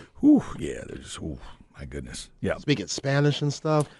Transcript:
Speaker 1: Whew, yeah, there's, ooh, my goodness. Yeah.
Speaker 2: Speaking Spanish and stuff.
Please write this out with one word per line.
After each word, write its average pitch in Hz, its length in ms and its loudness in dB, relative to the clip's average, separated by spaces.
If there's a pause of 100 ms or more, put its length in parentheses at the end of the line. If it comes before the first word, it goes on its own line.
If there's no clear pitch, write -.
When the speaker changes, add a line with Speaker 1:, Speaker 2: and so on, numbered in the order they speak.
(200)
Speaker 1:
Whew, 277 220 8 (160)
yeah, 67 300 -6
there's, - 340 -12
ooh, 73 160 -6 (400)
my 76 60 -12
goodness. 64 460 -10 (100)
Yeah. 85 180 -2
Speaker 2:
Speaking 135 300 0
Spanish 143 540 2
and 143 120 0
stuff. 151 320 2 (140)